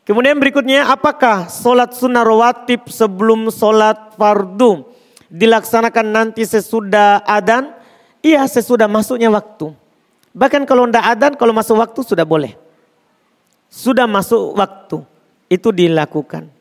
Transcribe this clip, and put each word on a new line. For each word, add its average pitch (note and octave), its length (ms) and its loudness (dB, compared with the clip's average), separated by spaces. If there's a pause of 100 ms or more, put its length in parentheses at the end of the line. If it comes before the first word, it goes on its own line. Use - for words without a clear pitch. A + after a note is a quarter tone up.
Kemudian C4 420 0
berikutnya, C#4 480 0
apakah C4 560 0
sholat B3 480 -2
sunnah B3 320 0
rawatib A#3 640 0
sebelum A3 560 -2
sholat G#3+ 720 0
fardu G3+ 640 0 (480)
dilaksanakan A3+ 800 0
nanti A3 320 -2
sesudah G#3 800 0
adzan? A3 480 -2 (480)
Iya, D4+ 320 2
sesudah A3+ 400 0
masuknya A3 400 0
waktu. F#3+ 400 -4 (640)
Bahkan C4+ 320 0
kalau B3 240 2
ndak A3+ 240 0
adzan, C#4 240 0
kalau A#3 160 2
masuk A3 240 0
waktu A#3 240 -4
sudah E3 240 -2
boleh. D3+ 320 -4 (1120)
Sudah B3 400 0
masuk G3 480 -2
waktu, F3+ 480 -6 (400)
itu F3+ 240 -2
dilakukan. D#3+ 800 -2 (100)